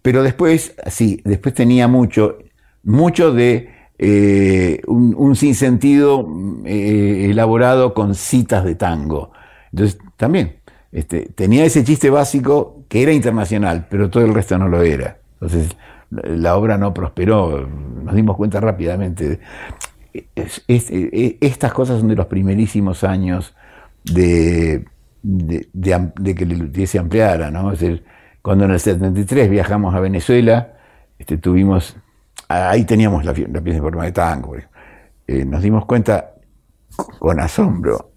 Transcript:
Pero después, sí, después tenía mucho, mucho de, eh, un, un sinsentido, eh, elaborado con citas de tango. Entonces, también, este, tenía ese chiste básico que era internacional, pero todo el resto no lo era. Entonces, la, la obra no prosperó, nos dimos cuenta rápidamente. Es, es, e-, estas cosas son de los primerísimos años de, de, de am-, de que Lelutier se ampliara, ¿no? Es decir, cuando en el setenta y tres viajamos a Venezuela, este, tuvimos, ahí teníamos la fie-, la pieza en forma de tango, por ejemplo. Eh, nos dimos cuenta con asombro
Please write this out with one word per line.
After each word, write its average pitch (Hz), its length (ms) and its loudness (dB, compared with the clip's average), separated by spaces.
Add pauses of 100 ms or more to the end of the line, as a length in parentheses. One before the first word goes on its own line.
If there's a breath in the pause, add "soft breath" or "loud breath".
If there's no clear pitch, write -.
Pero 127 220 2
después, 160 500 0 (140)
sí, 104 360 -2
después 101 300 -2
tenía 123 340 4
mucho, 120 520 2 (420)
mucho 160 500 2
de, 120 380 2 (300 loud breath)
eh, 98 880 2
un, 120 280 2
un 139 200 2
sinsentido, 139 920 2 (380)
eh, 101 640 0
elaborado 117 640 2
con 101 220 0
citas 107 500 0
de 85 80 -2
tango. 76 580 -4 (400 soft breath)
Entonces, 101 280 -2 (180)
también, 123 380 -2 (360 soft breath)
este, - 440 -6
tenía 117 300 4
ese 151 180 2
chiste 143 260 2
básico 143 800 0
que 120 140 0
era 156 80 4
internacional, 104 800 0
pero 101 180 0
todo 113 160 2
el 110 80 2
resto 95 240 0
no 95 100 0
lo 85 140 2
era. 71 380 -2 (140)
Entonces, 85 360 -4 (400 soft breath)
la, - 260 -8
la 82 220 2
obra 104 220 0
no 101 160 -2
prosperó, 87 720 0
nos 69 480 -8
dimos 104 220 2
cuenta 101 220 -2
rápidamente. 90 800 -2 (960 loud breath)
Es, - 320 -10
es, 120 240 2
e-, 92 500 -2
estas 131 320 0
cosas 127 260 0
son 110 80 2
de 107 80 2
los 90 120 -2
primerísimos 98 760 -2
años 92 520 -4 (480 soft breath)
de, 85 840 0 (380)
de, 85 500 -4
de 92 200 -2
am-, 87 260 -2
de 95 160 -2
que 90 100 -4
Lelutier 85 420 -4
se - 120 -2
ampliara, 85 500 0
¿no? 95 220 -4
Es 80 80 -6
decir, 82 240 -2 (400 soft breath)
cuando 98 220 2
en 95 60 2
el 90 80 2
setenta 95 400 -2
y 101 40 -2
tres 123 260 2
viajamos 98 460 0
a 92 40 0
Venezuela, 113 760 2 (440 soft breath)
este, - 200 -8
tuvimos, 92 580 2 (520)
ahí 92 380 0
teníamos 104 400 2
la 78 80 -2
fie-, 65 180 -4
la 78 100 -6
pieza 82 160 -2
en 73 60 -4
forma 80 220 -4
de 90 60 -6
tango, 80 380 -4
por 58 100 -14
ejemplo. - 200 -20 (460 soft breath)
Eh, 67 200 -4
nos 73 180 -4
dimos 104 220 0
cuenta 110 480 -2 (840)
con 82 220 0
asombro 85 760 -2